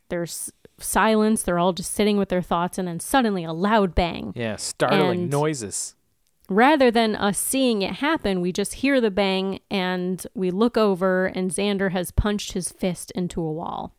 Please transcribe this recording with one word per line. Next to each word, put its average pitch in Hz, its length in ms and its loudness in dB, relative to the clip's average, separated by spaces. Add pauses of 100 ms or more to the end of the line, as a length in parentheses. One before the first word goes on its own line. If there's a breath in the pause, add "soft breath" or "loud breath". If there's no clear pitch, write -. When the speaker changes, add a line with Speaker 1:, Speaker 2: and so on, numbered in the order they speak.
Speaker 1:
there's 170 420 -6 (260)
silence. 214 680 2
They're 175 160 0
all 180 140 2
just 175 200 -6
sitting 208 240 2
with 196 120 0
their 180 120 0
thoughts. 175 360 -2
And 185 100 -4
then 170 140 -6
suddenly 214 420 0
a 165 100 -6
loud 196 420 2
bang. 170 400 -2
Speaker 2:
Yeah, 113 220 -4
startling 95 640 0
Speaker 1:
And 123 80 -4
Speaker 2:
noises. 143 640 -2 (540)
Speaker 1:
rather 254 420 6
than 220 240 2
us 202 240 0
seeing 247 420 0
it 185 140 -2
happen, 214 460 -2
we 180 120 0
just 202 220 -4
hear 262 260 2
the 220 100 2
bang 190 480 0 (120)
and 185 540 -2 (100)
we 185 160 0
look 233 260 2
over 185 480 2
and 185 260 -2
Xander 196 400 0
has 180 200 -4
punched - 420 -2
his 180 180 -6
fist - 400 -6
into 180 300 -4
a 156 100 -4
wall - 480 -8